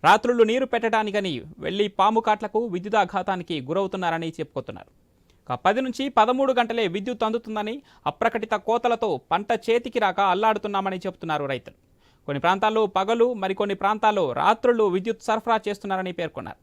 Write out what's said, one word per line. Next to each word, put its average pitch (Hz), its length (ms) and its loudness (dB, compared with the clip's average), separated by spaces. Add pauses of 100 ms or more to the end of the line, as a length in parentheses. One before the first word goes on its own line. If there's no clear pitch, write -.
రాత్రులు 226 400 6
నీరు 240 220 2
పెట్టడానికని 214 760 -2 (180)
వెళ్లి 202 280 -2
పాము 208 320 2
కాట్లకు, 220 460 -2
విద్యుదాఘాతానికి 185 960 -2
గురవుతున్నారని 165 680 -4
చెప్పుకొస్తున్నారు. - 800 -12 (340)
ఇక - 240 -8
పది 214 160 2
నుంచి 269 280 -4
పదమూడు 262 440 4
గంటలే 233 340 0
విద్యుత్ 214 360 -4
అందుతుందని, 220 580 -4 (260)
అప్రకటిత 226 440 -2
కోతలతో 220 720 0 (100)
పంట 208 200 -2
చేతికి 233 480 -2
రాక 202 200 0
అల్లాడుతున్నామని 202 800 0
చెబుతున్నారు 165 480 -6
రైతులు. 131 300 -6 (500)
కొన్ని 143 160 -4
ప్రాంతాల్లో 214 440 2
పగలు, 226 480 2
మరికొన్ని 196 420 -2
ప్రాంతాల్లో 202 560 2
రాత్రులు 220 520 2
విద్యుత్ 196 400 -2
సరఫరా 220 440 0
చేస్తున్నారని 196 440 -6
పేర్కొన్నారు. - 520 -8